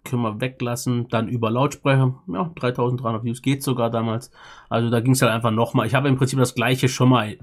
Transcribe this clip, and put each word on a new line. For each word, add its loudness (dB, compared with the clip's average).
können -2
wir -4
weglassen, -4
dann -2
über -2
Lautsprecher, 2
ja, -4
dreitausenddreihundert -2
Views, -6
geht -2
sogar 0
damals. -2
Also 0
da 2
ging's 2
halt 4
einfach 0
nochmal, 0
ich -2
habe 2
im 4
Prinzip 0
das 2
gleiche 0
schon 4
mal 2